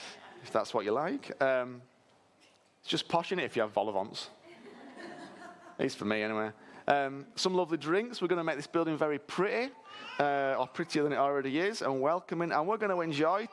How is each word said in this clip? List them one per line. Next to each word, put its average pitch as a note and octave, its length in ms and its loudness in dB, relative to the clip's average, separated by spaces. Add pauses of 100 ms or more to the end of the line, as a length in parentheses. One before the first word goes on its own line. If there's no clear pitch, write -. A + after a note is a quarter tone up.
(400)
if B2 100 -16
that's G#2+ 220 0
what G#2+ 120 0
you G#2 60 2
like. E3+ 480 -2
Um, B2+ 440 0 (960)
it's - 100 -12
just - 180 0
posh, E3+ 220 2
innit, F3+ 140 0
if A#2 120 -4
you A#2 60 4
have G#2+ 100 2
vol G#2 180 2
au - 20 -2
vents. - 400 -4 (1500)
It's - 160 0
for - 120 -6
me, G#2+ 180 0
anyway. G#2+ 280 -2 (360)
Um, C#3 480 2
some F#3 180 0
lovely E3+ 240 2
drinks. G3 420 0
We're F3+ 80 0
gonna E3+ 160 2
make D#3+ 120 0
this D3 100 -6
building D#3+ 320 2
very D3 220 2
pretty, G#3 520 0 (480)
uh, C#3 380 4
or B2 100 2
prettier D#3+ 360 0
than D3 100 2
it B2 40 0
already C#3 420 2
is, G#3 240 0
and C3+ 180 2
welcoming. E3+ 500 0
And D3 160 2
we're G#3+ 100 0
gonna G3+ 240 0
enjoy E3 520 2